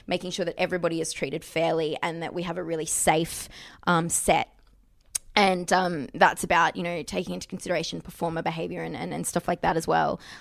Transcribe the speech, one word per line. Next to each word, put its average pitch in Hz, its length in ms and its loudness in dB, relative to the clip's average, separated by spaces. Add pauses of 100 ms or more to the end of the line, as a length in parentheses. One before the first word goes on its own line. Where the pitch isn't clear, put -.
making 180 240 -2
sure 180 140 -2
that 165 120 -4
everybody 170 420 0
is 160 140 -2
treated 151 320 -4
fairly 160 560 0
and 165 220 -4
that - 100 -6
we 175 80 -4
have 175 160 -4
a 180 60 -4
really 160 240 -4
safe, - 640 2 (360)
um, 170 240 4
set. - 400 2 (840)
And, 185 380 4
um, 175 420 2
that's - 280 4
about, 170 320 4
you 180 80 -2
know, 175 200 -4
taking 185 320 -4
into 185 120 -10
consideration 170 540 -4
performer 165 420 -4
behavior 165 380 -4
and, 165 140 -6
and, 165 180 -6
and 165 140 -4
stuff - 200 -2
like 175 140 0
that 170 160 2
as 160 100 -4
well. 160 320 2 (220)